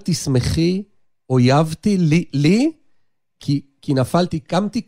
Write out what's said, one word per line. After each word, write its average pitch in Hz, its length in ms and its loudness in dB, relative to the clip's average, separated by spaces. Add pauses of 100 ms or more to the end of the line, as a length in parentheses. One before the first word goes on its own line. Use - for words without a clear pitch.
תשמחי, 165 800 -2 (460)
אויבתי 151 680 2
לי, 170 260 2 (100)
לי, 190 380 2 (680)
כי, 143 220 -4 (200)
כי 147 120 -4
נפלתי, 165 460 0
קמתי, 202 480 -4